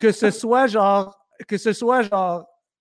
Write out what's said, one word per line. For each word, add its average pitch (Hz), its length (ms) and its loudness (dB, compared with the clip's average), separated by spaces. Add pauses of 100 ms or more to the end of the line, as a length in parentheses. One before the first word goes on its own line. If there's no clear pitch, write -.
que 220 100 4
ce 208 200 0
soit 240 340 0
genre, 202 500 0 (320)
que 208 120 -4
ce 220 120 -2
soit 240 300 0
genre, 185 460 -2 (340)